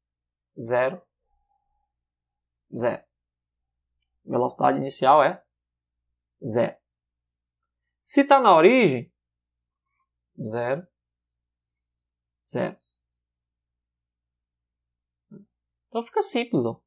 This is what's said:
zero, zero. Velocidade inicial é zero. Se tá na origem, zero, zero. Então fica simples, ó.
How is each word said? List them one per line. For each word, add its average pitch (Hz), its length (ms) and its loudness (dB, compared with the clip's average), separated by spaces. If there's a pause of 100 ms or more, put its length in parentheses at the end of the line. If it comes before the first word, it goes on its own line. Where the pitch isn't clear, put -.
(600)
zero, 127 420 -4 (1700)
zero. 117 320 -6 (1160)
Velocidade 131 540 -2
inicial 135 440 2
é 175 180 -4 (1040)
zero. 113 320 -4 (1300)
Se 277 220 0
tá 269 160 6
na 214 120 6
origem, 165 560 4 (1300)
zero, 120 480 -8 (1600)
zero. - 320 -8 (3000)
Então 233 160 -10
fica - 180 -4
simples, 170 460 -4
ó. 117 200 -10